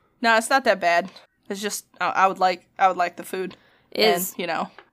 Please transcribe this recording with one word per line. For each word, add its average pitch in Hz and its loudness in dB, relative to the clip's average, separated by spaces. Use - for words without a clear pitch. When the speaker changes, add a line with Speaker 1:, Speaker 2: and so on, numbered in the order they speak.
Speaker 1:
No, 226 4
it's 226 0
not 269 2
that 196 2
bad. 175 0
It's 196 -8
just, - -8
I, 180 0
I 190 4
would 190 -2
like, 185 0
I 196 4
would 180 0
like 175 -2
the 170 -12
food. 185 -8
Speaker 2:
Is 180 2
Speaker 1:
And, - -12
you 175 -6
know, 170 -6